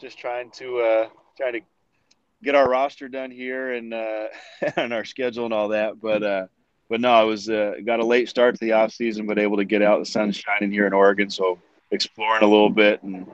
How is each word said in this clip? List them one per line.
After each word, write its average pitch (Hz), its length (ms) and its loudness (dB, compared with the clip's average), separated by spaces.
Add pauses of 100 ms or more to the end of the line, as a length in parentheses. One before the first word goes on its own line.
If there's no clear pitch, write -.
Just 127 180 -18
trying 123 340 -8
to, 127 280 -8
uh, 113 280 2 (280)
trying 127 180 -4
to 113 60 -8 (840)
get 139 100 0
our 139 140 6
roster 135 400 -2
done 131 220 -10
here 127 420 -8
and, 117 200 -8
uh, 110 340 -6 (220)
<laughs> - 280 -6
and 127 160 -4
our 110 120 -4
schedule 120 420 -6
and 113 80 -4
all 107 140 -2
that. 107 320 -4
But, 107 220 -2
uh, 98 240 -2 (420)
but 117 120 -2
no, 123 120 2
I 113 120 8
was, 107 260 -2
uh, 107 240 -2 (100)
got 113 160 -2
a 117 40 0
late 120 240 2
start 120 260 2
to 98 100 -14
the 113 60 -2
offseason, 110 560 0
but 104 120 -2
able 104 180 0
to 101 80 0
get 104 180 0
out. 104 160 4
The 104 80 -6
sun's 104 300 -2
shining 101 340 -4
here 101 160 0
in 95 60 0
Oregon, 98 380 4
so 92 280 -2 (320)
exploring 110 520 -2
a 107 40 6
little 104 240 6
bit 104 320 4
and, 95 320 -12